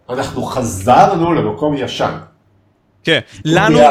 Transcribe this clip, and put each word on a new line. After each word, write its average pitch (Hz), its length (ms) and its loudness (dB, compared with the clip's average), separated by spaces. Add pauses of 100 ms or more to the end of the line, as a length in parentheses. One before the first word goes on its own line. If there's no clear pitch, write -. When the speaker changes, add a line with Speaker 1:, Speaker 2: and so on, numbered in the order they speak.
Speaker 1:
אנחנו 123 340 -8
חזרנו 131 880 0
למקום 139 440 -2
ישן. 120 400 -6 (840)
Speaker 2:
כן, 156 160 0 (180)
Speaker 1:
אוקיי. 156 160 -4
Speaker 2:
לנו, 170 260 4 (120)